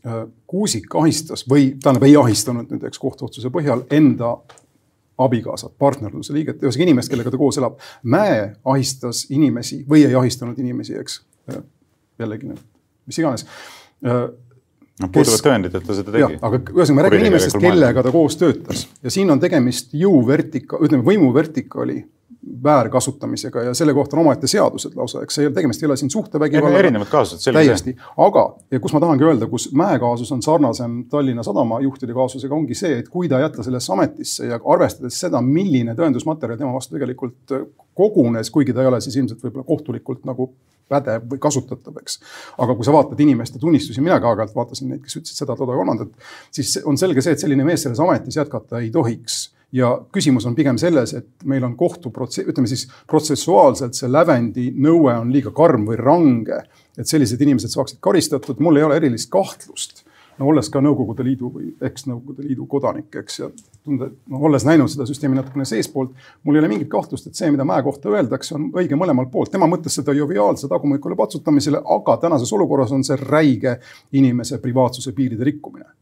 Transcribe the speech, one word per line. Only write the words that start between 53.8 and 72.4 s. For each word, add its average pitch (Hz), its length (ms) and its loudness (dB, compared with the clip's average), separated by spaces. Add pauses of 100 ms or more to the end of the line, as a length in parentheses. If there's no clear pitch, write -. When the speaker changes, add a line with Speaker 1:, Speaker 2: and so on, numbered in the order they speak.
Speaker 1:
see 123 160 -4
lävendi 127 640 2
nõue 143 400 4
on 117 160 -4
liiga 131 240 0
karm 131 320 4
või 113 140 -2
range, 131 560 2 (420)
et 127 80 -8
sellised 123 400 0
inimesed 120 240 2
saaksid - 320 -6
karistatud. 147 560 0
Mul 147 220 4
ei 156 80 2
ole 147 100 2
erilist 127 320 -2
kahtlust, - 720 -6 (400)
no 139 80 0
olles 147 240 0
ka 135 80 2
Nõukogude 127 400 0
Liidu 127 320 -4
või - 160 -12 (160)
eks-Nõukogude 131 600 -10
Liidu 131 180 -6
kodanik, 127 560 -4
eks, - 220 -14
ja 139 60 -12 (360)
tunda-, 139 240 -4 (220)
no 135 160 -4
olles 131 180 2
näinud 147 240 4
seda 139 160 -6
süsteemi 135 320 -4
natukene 135 320 -6
seespoolt, 139 480 -6 (240)
mul 147 160 2
ei 151 60 4
ole 196 100 -2
mingit 165 160 -6
kahtlust, - 400 -6
et - 80 -14
see, 160 160 0
mida 139 140 0
Mäe 151 180 0
kohta 139 240 -6
öeldakse, 147 480 -2
on 151 160 -6
õige 156 240 0
mõlemalt 156 320 0
poolt. - 240 -4
Tema 170 160 2
mõtles 160 300 -4
seda 139 180 -2
joviaalse 151 540 0
tagumikule 143 420 -2
patsutamisele, 151 640 0 (160)
aga 113 320 2
tänases 131 320 0